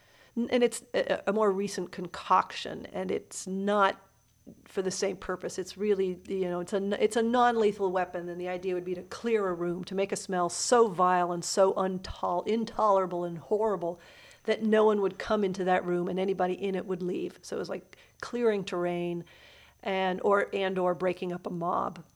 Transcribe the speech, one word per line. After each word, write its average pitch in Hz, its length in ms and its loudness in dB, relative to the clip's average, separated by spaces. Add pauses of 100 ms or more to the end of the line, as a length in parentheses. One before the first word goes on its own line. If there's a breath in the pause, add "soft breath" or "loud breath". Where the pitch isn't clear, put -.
(360 soft breath)
n-, 240 140 -2
and 240 140 4
it's 240 180 0 (120)
a, - 340 0
a 202 40 2
more 214 200 4
recent 190 400 -4
concoction, - 1000 -2
and 190 200 -4
it's - 340 -8
not 196 540 2 (640)
for - 180 -6
the 185 80 -2
same 190 260 -2
purpose. - 440 -8
It's 180 180 -10
really, 190 480 0
you 190 220 -2
know, 175 100 -2
it's 180 140 -8
a 214 60 2
n-, 196 200 -2
it's 214 160 2
a 233 80 4
non-lethal 226 720 4
weapon, 180 360 -2
and 175 120 -8
the 180 80 -6
idea 180 260 -4
would 175 100 -4
be 180 120 -6
to 180 60 -10
clear 220 440 0
a 180 80 0
room, 175 300 -4
to - 100 -10
make 196 160 0
a 196 60 -4
smell 180 320 0
so 233 400 4
vile 180 420 2
and 175 140 -4
so 196 300 4
untol-, 185 720 -2
intolerable 202 760 2
and 170 140 -6
horrible 185 640 0 (420 loud breath)
that 214 220 -2
no 220 200 6
one 214 180 4
would 190 180 0
come 214 240 0
into 185 180 0
that 180 240 2
room 175 220 0
and 185 100 -2
anybody 185 360 0
in 196 200 -4
it 180 100 -2
would 185 160 -4
leave. 180 420 -4
So - 120 -10
it - 60 -4
was 170 80 -6
like - 280 -10 (240 soft breath)
clearing 220 440 0
terrain 175 580 -2 (600 loud breath)
and 190 420 -2
or, 202 280 4
and 190 260 -2
or 180 160 2
breaking 180 380 -2
up 175 140 -8
a 196 40 -6
mob, 175 540 -4 (120)